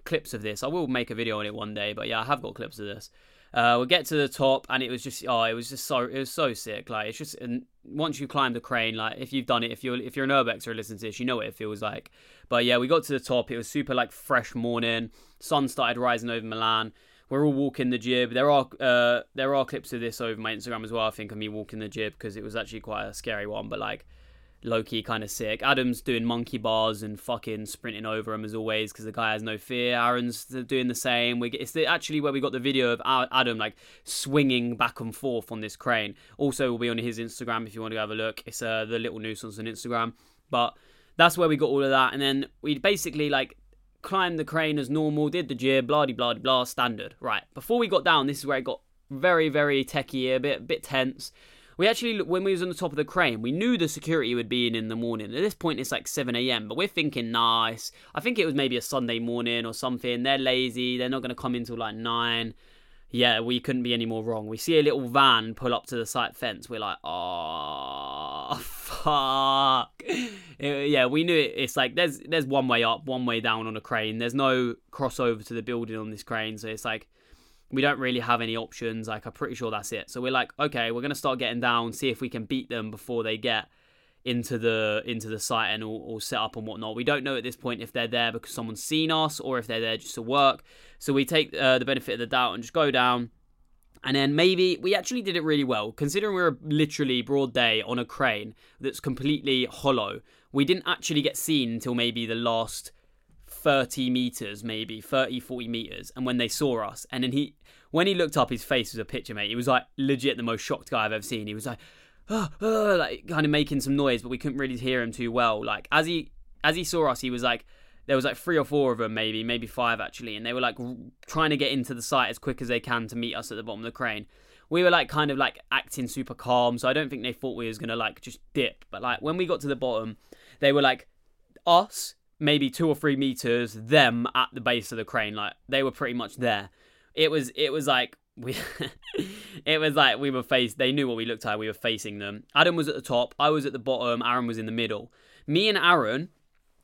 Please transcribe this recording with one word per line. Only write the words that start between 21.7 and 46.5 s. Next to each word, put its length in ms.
the 80
jib, 320
'cause 160
it 80
was 140
actually 240
quite 240
a 80
scary 340
one, 220
but, 100
like, 260
low-key 380
kinda 280
sick. 340
Adam's 380
doing 240
monkey 320
bars 460
and 140
fucking 500
sprinting 380
over 280
him 100
as 100
always, 380
'cause 140
the 80
guy 180
has 100
no 160
fear. 380
Aaron's 480
th-, 240
doing 220
the 40
same. 460
We 100
get, 120
it's 100
the, 140
actually 340
where 140
we 80
got 100
the 80
video 320
of 140
A-, 260
Adam, 260
like, 200
swinging 720
back 240
and 160
forth 380
on 80
this 160
crane. 380
Also, 320
will 100
be 100
on 80
his 200
Instagram 480
if 80
you 80
wanna 140
go 60
have 100
a 20
look. 320
It's, 160
uh, 220
The 160
Little 200
Nuisance 380
on 100
Instagram. 480
But 260
that's 220
where 100
we 80
got 140
all 120
of 100
that. 200
And 100
then 260
we 160
basically, 520
like, 280
climbed 360
the 40
crane 360
as 100
normal, 400
did 180
the 60
jib, 320
blah, 220
de 60
blah, 200
de 60
blah, 240